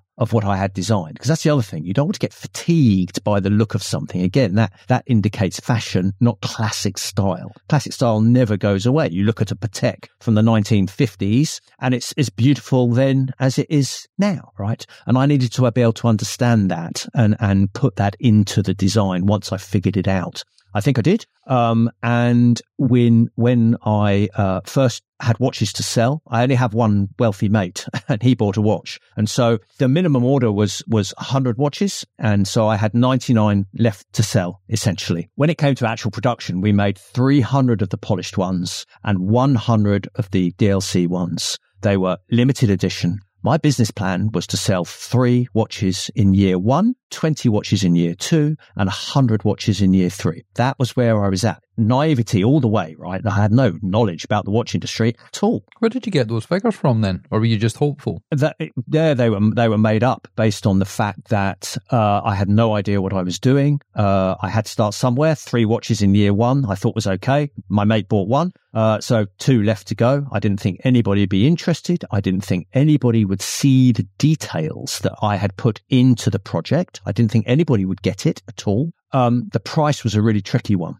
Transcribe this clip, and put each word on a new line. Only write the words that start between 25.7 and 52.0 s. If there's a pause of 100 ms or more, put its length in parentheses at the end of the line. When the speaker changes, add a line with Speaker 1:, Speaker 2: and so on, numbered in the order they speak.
Speaker 1:
to
sell,
I
only
have
one (100)
wealthy
mate (100)
<laughs>
and
he
bought
a
watch. (160)
And
so (200)
the
minimum
order
was,
was
a
hundred
watches. (140)
And
so
I
had
ninety-nine
left
to
sell,
essentially.
When
it
came
to
actual
production,
we
made
three
hundred
of
the
polished
ones (160)
and (100)
one
hundred
of
the
D
L
C
ones. (220)
They
were (120)
limited
edition. (240)
My
business
plan
was
to
sell
three
watches
in
year
one, (160)
twenty
watches
in
year
two, (220)
and
a
hundred
watches
in
year
three. (120)
That
was
where
I
was
at. (160)
Naivety